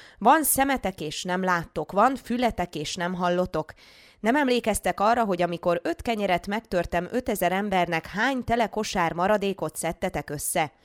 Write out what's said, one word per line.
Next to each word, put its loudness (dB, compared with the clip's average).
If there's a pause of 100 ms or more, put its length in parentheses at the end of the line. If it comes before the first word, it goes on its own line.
(180)
Van 6
szemetek, 0
és -6
nem -2
láttok, -2
van 4
fületek, -2
és -6
nem -4
hallotok. 0 (480)
Nem 2
emlékeztek 2
arra, 4
hogy 0
amikor 0
öt -4
kenyeret 0
megtörtem -2
ötezer 0
embernek, 0
hány -2
tele 0
kosár -2
maradékot 0
szedtetek -4
össze?” -2 (120)